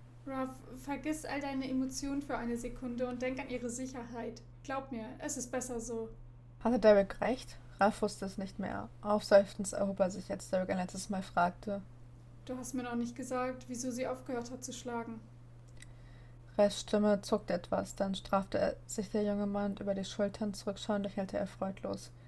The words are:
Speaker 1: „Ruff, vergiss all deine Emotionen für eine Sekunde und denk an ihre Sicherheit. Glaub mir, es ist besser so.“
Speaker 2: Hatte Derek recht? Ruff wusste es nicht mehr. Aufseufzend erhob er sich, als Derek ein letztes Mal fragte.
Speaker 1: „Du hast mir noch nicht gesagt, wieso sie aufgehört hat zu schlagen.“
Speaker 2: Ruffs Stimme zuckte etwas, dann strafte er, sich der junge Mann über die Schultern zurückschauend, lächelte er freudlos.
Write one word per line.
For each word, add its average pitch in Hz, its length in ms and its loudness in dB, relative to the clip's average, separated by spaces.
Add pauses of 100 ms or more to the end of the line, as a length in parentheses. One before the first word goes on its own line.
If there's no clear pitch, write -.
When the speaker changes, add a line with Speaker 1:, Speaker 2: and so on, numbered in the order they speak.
(260)
Speaker 1:
„Ruff, 262 240 -2 (320)
vergiss 285 440 -2
all 285 140 -2
deine 269 280 -2
Emotionen 269 540 0
für 247 160 -2
eine 240 180 -2
Sekunde 240 520 -4
und 247 120 -4
denk 254 200 0
an 262 100 -6
ihre 247 180 -2
Sicherheit. 233 720 -8 (240)
Glaub 269 260 -4
mir, 226 140 -4 (140)
es - 180 -4
ist 240 140 -6
besser 247 300 -2
so.“ 226 280 -4 (560)
Speaker 2:
Hatte 233 140 6
Derek 202 420 8
recht? 220 380 -2 (200)
Ruff 208 220 4
wusste 208 240 -2
es 190 140 -6
nicht 196 200 -6
mehr. 196 300 -4 (140)
Aufseufzend 208 720 6
erhob 196 260 2
er 185 100 4
sich, 190 200 -6
als 196 180 -6
Derek 185 220 2
ein 190 80 0
letztes 185 320 -4
Mal 190 120 -2
fragte. 185 600 0 (640)
Speaker 1:
„Du 254 100 -6
hast 254 160 -8
mir 247 120 -2
noch 240 100 -4
nicht 240 220 -2
gesagt, 254 520 -2
wieso 247 220 -4
sie 254 160 -2
aufgehört 254 440 -4
hat 254 140 -8
zu 214 80 -8
schlagen.“ 233 480 -6 (1400)
Speaker 2:
Ruffs 208 240 6
Stimme 208 400 4
zuckte 202 320 0
etwas, 185 440 4
dann 196 180 2
strafte 196 440 2
er, 190 180 4 (100)
sich - 240 -4
der 208 140 2
junge 208 220 2
Mann 202 300 0
über 202 180 0
die 190 100 -2
Schultern 202 500 0
zurückschauend, 202 500 -2
lächelte 202 320 -4
er 196 120 0
freudlos. 196 640 -6 (160)